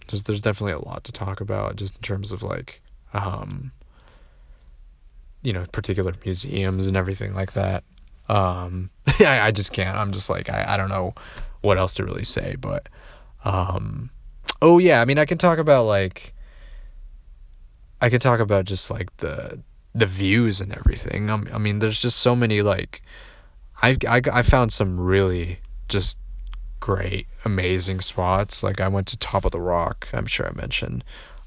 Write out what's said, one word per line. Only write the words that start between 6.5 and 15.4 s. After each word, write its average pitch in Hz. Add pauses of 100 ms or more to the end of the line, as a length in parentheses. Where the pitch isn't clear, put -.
and 95
everything 95
like 95
that. 95 (460)
Um, 92 (160)
<laughs> -
I, 143
I 107
just 101
can't. 95
I'm 101
just 98
like, 90
I, 104
I 101
don't 95
know 95 (480)
what 101
else 92
to 95
really 90
say, -
but, - (560)
um, 95 (520)
oh 170
yeah, 160
I 117
mean, 139
I 151
can 165
talk 165